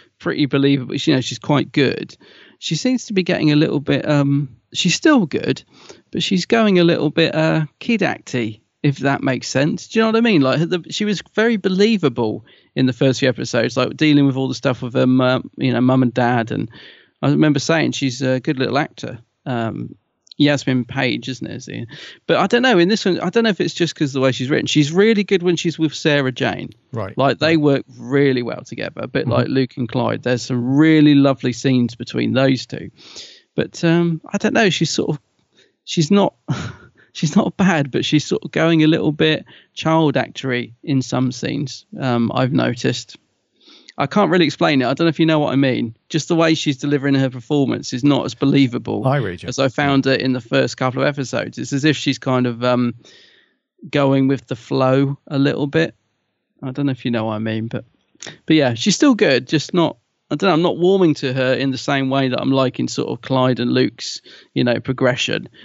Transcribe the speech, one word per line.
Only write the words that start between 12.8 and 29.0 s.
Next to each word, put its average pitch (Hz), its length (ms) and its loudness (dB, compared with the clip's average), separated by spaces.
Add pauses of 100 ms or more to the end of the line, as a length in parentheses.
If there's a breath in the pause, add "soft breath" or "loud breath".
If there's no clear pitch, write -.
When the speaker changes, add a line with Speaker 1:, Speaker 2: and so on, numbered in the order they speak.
Speaker 1:
the 127 80 0
first 131 280 0
few 131 80 2
episodes, 123 480 -2
like, - 200 -2
dealing 143 300 4
with 127 100 0
all 135 120 -2
the 123 60 -6
stuff 131 260 -2
with 120 120 -8
her 131 140 2
mum, 127 500 2
you 131 160 -2
know, 117 80 0
mum 131 220 4
and 120 100 0
dad. 120 380 0
And 110 180 -4 (520 loud breath)
I 139 80 2
remember 147 300 2
saying 147 340 0
she's 131 280 -4
a 131 200 0
good 139 180 -4
little 123 180 -2
actor. 127 420 -6 (280)
Um, 117 480 -6 (420)
Yasmin 139 460 0
Page, 127 460 -4
isn't - 180 -10
it? 104 80 -12
Is 123 140 -14
it? 117 180 -10 (400 loud breath)
But 156 100 2
I 185 100 2
don't 240 160 2
know, 247 140 4
in 175 120 4
this 214 160 -2
one, 180 160 0
I 185 80 -4
don't 226 160 0
know 220 60 2
if 180 100 -4
it's 165 140 -4
just 165 200 -2
'cause 143 160 -2
the 135 80 -4
way 131 140 2
she's 127 160 -6
written. 147 160 0
She's 147 260 2
really 202 320 4
good 190 200 0
when 180 120 2
she's 160 240 -4
with 156 140 0
Sarah 143 380 0
Jane. 104 400 -4 (200)
Speaker 2:
Right. 107 260 -8
Speaker 1:
Like, 131 220 2
they 160 160 2
work 147 300 2 (120)
really 131 440 2
well 113 240 -8
together, - 360 -10